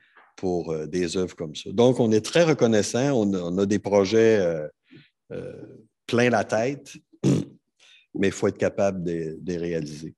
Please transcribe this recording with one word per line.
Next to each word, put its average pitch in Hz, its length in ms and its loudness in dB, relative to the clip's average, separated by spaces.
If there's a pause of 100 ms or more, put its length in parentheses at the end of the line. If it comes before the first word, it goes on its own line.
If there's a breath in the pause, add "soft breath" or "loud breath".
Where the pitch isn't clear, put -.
(360 soft breath)
pour, 87 360 -4
euh, 78 160 -6
des 90 300 -4
œuvres 92 180 -4
comme 78 200 -10
ça. - 160 -14
Donc, 120 280 4
on 113 120 2
est 110 140 2
très 170 180 2
reconnaissant. 123 680 2
On 104 220 2
a, 92 60 -2
on 87 180 -4
a 101 80 2
des 101 140 0
projets, 104 580 4
euh, 82 300 0 (640 soft breath)
euh, 90 460 -14 (280)
plein 120 240 2
la 107 140 2
tête, 123 500 -4 (160)
<clears throat> - 140 -10 (920 soft breath)
mais 98 120 0
il 92 40 0
faut - 160 -2
être 98 100 -2
capable 95 460 -2
de, 82 380 -4
de 82 100 -8
les 87 60 -4
réaliser. 80 600 -6